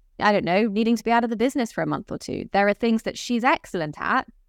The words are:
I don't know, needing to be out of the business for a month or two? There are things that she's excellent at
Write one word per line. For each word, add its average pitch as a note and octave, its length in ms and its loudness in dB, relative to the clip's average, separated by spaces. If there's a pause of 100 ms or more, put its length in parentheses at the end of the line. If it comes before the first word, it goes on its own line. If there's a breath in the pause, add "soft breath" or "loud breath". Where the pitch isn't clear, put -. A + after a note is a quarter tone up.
(200)
I G#3 140 4
don't F#3+ 120 2
know, G3 220 2
needing A3 300 2
to - 60 -6
be A3+ 80 0
out A#3 120 4
of A#3 60 -2
the A3+ 80 -4
business A#3+ 340 0
for E3 100 -6
a D#3 60 -2
month - 240 -6
or - 80 -8
two? - 320 -8
There G3+ 160 4
are G#3 60 4
things A3+ 300 0
that - 140 -6
she's A#3 260 -4
excellent F#3 560 -2
at - 280 -2 (220)